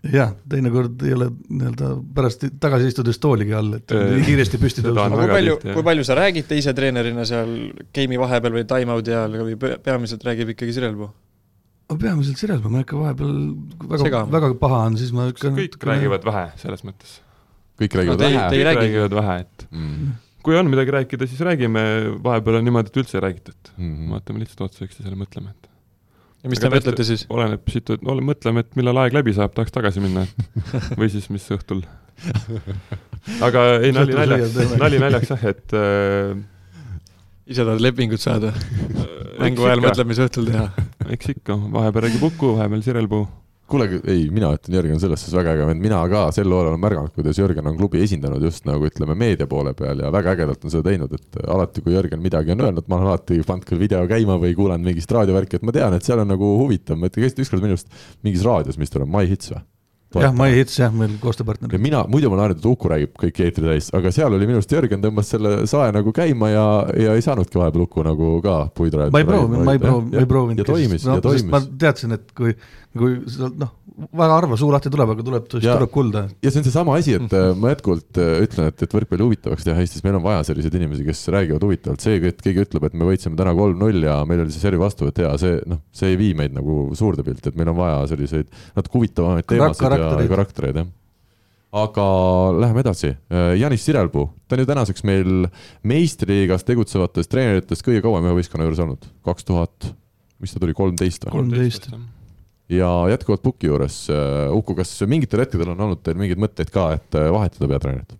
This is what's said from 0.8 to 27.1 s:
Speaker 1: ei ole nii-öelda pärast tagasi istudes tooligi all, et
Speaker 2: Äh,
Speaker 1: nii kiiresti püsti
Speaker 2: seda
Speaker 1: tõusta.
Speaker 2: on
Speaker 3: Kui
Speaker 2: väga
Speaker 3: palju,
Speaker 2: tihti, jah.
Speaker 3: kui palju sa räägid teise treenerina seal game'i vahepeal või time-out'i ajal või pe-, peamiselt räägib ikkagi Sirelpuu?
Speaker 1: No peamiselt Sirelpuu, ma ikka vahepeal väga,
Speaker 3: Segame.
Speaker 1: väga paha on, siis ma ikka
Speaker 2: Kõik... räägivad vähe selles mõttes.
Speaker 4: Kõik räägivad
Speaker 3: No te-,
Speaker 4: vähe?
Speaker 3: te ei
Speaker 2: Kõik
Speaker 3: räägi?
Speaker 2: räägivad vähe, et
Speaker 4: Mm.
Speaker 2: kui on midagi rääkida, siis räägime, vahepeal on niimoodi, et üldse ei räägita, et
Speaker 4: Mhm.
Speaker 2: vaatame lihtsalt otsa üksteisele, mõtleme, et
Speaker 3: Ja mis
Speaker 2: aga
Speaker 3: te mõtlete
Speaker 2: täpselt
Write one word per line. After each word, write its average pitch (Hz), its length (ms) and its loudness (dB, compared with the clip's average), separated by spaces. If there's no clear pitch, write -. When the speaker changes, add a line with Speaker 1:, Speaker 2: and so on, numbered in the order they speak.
Speaker 1:
ei 143 80 -2
ole 123 160 0
nii-öelda 131 420 -4
pärast 127 320 -2
tagasi 131 260 2
istudes 127 320 -2
tooligi 110 380 0
all, 107 180 -2
et 113 160 -10
Speaker 2:
Äh, 107 240 2
Speaker 1:
nii 139 140 4
kiiresti 135 340 2
püsti 131 160 0
Speaker 2:
seda 113 140 0
Speaker 1:
tõusta. 107 160 2
Speaker 2:
on 104 80 0
Speaker 3:
Kui 113 80 2
Speaker 2:
väga 104 100 2
Speaker 3:
palju, 98 220 4
Speaker 2:
tihti, - 120 -10
jah. 98 60 -4
Speaker 3:
kui 160 140 0
palju 151 180 2
sa 127 80 2
räägid 170 320 0
teise 143 300 0
treenerina 120 500 -2
seal 117 240 -2
game'i 127 240 0
vahepeal 123 340 0
või 117 140 -2
time-out'i 120 420 -2
ajal 110 300 -2
või 113 180 -4
pe-, 127 140 -4
peamiselt 120 400 -4
räägib 117 320 -4
ikkagi 117 220 -6
Sirelpuu? 107 320 -6
Speaker 1:
No 156 80 -4
peamiselt 151 400 -2
Sirelpuu, 131 320 -2
ma 127 140 0
ikka 147 160 -6
vahepeal 143 340 -4
väga, 151 160 -2
Speaker 3:
Segame. 127 320 0
Speaker 1:
väga 147 180 2
paha 127 320 0
on, 113 140 0
siis 127 120 -4
ma 123 160 -2
ikka 135 220 -4
Speaker 2:
Kõik... 170 300 -4
räägivad 104 400 0
vähe 98 140 -2
selles 95 240 -10
mõttes. - 300 -20
Speaker 4:
Kõik 104 200 0
räägivad 85 160 2
Speaker 3:
No 90 80 2
te-, 143 140 4
Speaker 4:
vähe? 110 100 2
Speaker 3:
te - 80 2
ei - 80 4
Speaker 2:
Kõik 156 80 4
Speaker 3:
räägi? 117 140 2
Speaker 2:
räägivad 104 340 0
vähe, 95 220 0
et - 280 -16
Speaker 4:
Mm. 80 440 -6
Speaker 2:
kui 160 100 4
on 175 140 4
midagi 131 240 2
rääkida, 131 320 -2
siis 127 160 -8
räägime, 123 400 0
vahepeal 113 400 0
on 120 80 2
niimoodi, 113 240 0
et 131 80 0
üldse 110 160 -4
ei 92 80 -4
räägita, 90 240 -8
et - 240 -20
Speaker 4:
Mhm. 82 400 -8
Speaker 2:
vaatame 107 300 -8
lihtsalt 98 260 -10
otsa - 160 -14
üksteisele, 95 320 -12
mõtleme, 101 320 -12
et - 140 -20
Speaker 3:
Ja 131 40 -8
mis 123 120 -2
Speaker 2:
aga 127 80 2
Speaker 3:
te 131 80 2
mõtlete 127 180 2
Speaker 2:
täpselt 113 240 0